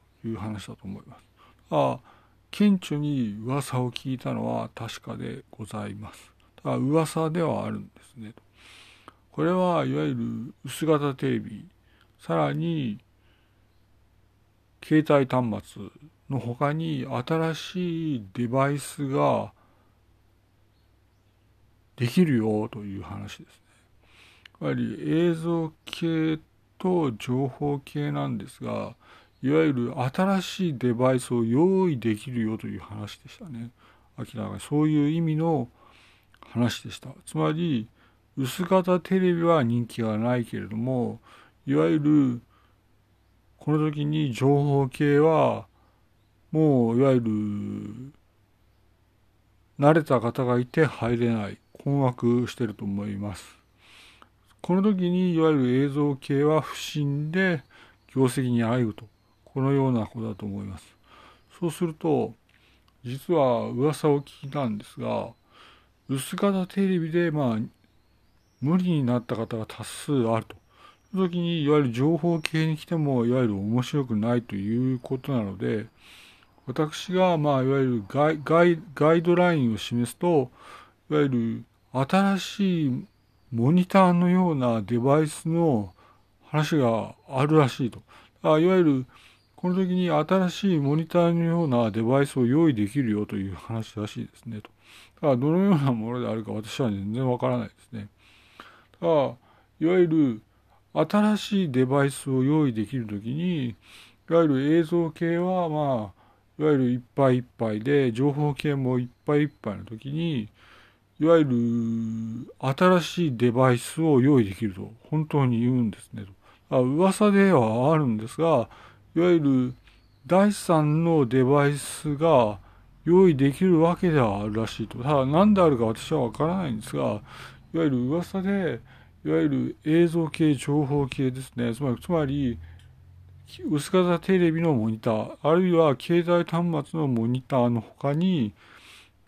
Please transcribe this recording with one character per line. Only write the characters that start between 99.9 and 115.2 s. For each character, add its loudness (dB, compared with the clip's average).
る 2
新 2
し -2
い -4
デ 2
バ 2
イ 0
ス -10
を 2
用 2
意 -2
で -2
き -10
る -6
時 -8
に、 -4
い -14
わ 6
ゆ 4
る 2
映 4
像 -2
系 -2
は、 -2
ま -2
あ、 -16
い -4
わ 4
ゆ 4
る 2
い 0
っ -4
ぱ 4
い 2
い 0
っ -8
ぱ -2
い -4
で、 2
情 0
報 -2
系 -4
も -2
い -4
っ -12
ぱ 0
い 4
い 2
っ -4
ぱ -6
い -8
の -14
時 -14
に、 -4
い 0
わ 8
ゆ 4
る -2
新 2
し -2
い -4
デ 2
バ 4
イ 2
ス -12
を 4
用 6
意 4
で -8
き -10
る -4
と -12
本 -2